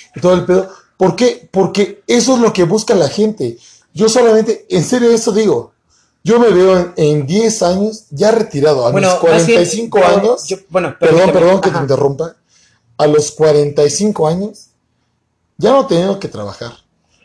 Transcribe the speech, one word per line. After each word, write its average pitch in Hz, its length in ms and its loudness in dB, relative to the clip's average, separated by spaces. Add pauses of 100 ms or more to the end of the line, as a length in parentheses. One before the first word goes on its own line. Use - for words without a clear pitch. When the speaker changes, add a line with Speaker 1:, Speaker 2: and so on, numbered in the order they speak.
(160)
Speaker 1:
y - 40 -14
todo 180 140 2
el 165 120 0
pedo. 185 260 0 (260)
¿Por 185 180 0
qué? 240 360 -2
Porque 190 560 -2
eso 240 260 0
es 233 80 0
lo 220 100 2
que 190 120 -2
busca 214 320 0
la 165 140 0
gente. 202 500 -4 (340)
Yo 214 160 0
solamente, 220 600 0
en 180 140 0
serio, 240 280 0
eso 226 220 0
digo. 185 400 -2 (500)
Yo 226 160 2
me 233 100 4
veo 185 300 4
en, 175 180 -6
en 151 300 0
diez 220 340 -2
años 196 480 -2
ya 185 220 0
retirado, 147 560 0
a 123 40 0
Speaker 2:
Bueno, 190 180 0
Speaker 1:
mis 180 40 2
Speaker 2:
más 165 80 -4 (240)
bien, 226 120 2
Speaker 1:
cuarenta 175 40 4
y 175 60 0
cinco 214 320 -4
Speaker 2:
yo, 180 80 4
Speaker 1:
años. 202 400 0
Speaker 2:
yo, 185 100 -8 (120)
bueno, 170 300 -4
Speaker 1:
Perdón, 165 200 2
Speaker 2:
permíteme. 185 260 2
Speaker 1:
perdón 185 160 2
que 170 80 0
Speaker 2:
Ajá. 170 80 -2
Speaker 1:
te 160 60 -2
interrumpa. 139 520 -2 (600)
A 156 80 0
los 147 260 0
cuarenta 147 540 0
y 143 60 0
cinco 202 360 -2
años, 185 420 -8 (880)
ya 202 140 0
no 269 120 4
he - 20 -8
tenido 190 340 -2
que 151 80 -10
trabajar. 107 440 -14 (540)